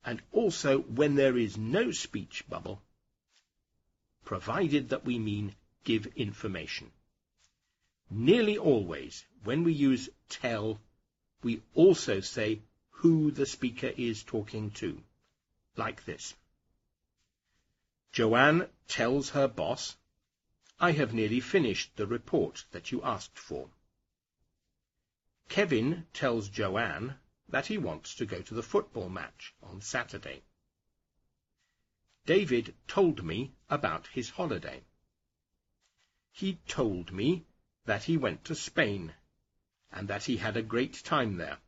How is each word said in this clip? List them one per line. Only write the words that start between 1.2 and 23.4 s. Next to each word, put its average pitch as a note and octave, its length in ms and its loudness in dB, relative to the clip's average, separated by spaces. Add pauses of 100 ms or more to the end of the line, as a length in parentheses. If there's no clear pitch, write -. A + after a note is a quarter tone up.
is G#2+ 220 0
no E3 320 0
speech - 580 -8
bubble, F2+ 340 -10 (1400)
provided C3 640 -2
that C3 160 -4
we B2 140 -2
mean G#2 360 -4 (300)
give A2 220 0 (100)
information. G2 760 -6 (1200)
Nearly G#3 480 4
always, F2 680 0 (200)
when C#3+ 200 2
we E3 80 4
use C3+ 360 4 (200)
tell, A2 520 -4 (640)
we A#2 200 -2 (120)
also D#3+ 460 8
say G#2+ 420 -2 (280)
who D#3 400 6
the C#3 160 0
speaker - 500 -4
is A#2 260 -4
talking G#2+ 500 -6
to, - 300 -6 (760)
like - 280 -6
this. - 300 -12 (1800)
Joanne C3 560 4 (200)
tells C3 420 0
her C#3 180 2
boss, G2+ 480 -4 (840)
"I E3+ 140 4
have C3+ 200 0
nearly A2+ 280 2
finished B2 560 0
the G#2 100 -2
report A#2 680 -2
that - 200 -10
you - 100 -4
asked A2 360 -6
for." C2 320 -10 (1800)